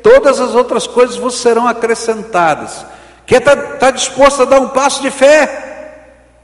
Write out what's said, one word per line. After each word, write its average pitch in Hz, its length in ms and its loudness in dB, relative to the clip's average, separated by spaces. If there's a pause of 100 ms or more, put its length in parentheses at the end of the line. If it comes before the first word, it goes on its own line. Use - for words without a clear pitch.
todas 254 380 4
as 233 160 -4
outras 247 320 -2
coisas 240 300 0
vos 240 180 -8
serão 233 320 0
acrescentadas." 214 1160 -4 (400)
Quem 247 140 2
tá, 277 160 4 (220)
tá 262 140 2
disposto 262 500 0
a 247 40 4
dar 269 140 4
um 233 100 -2
passo 269 320 -2
de 269 100 -4
fé? - 960 0 (380)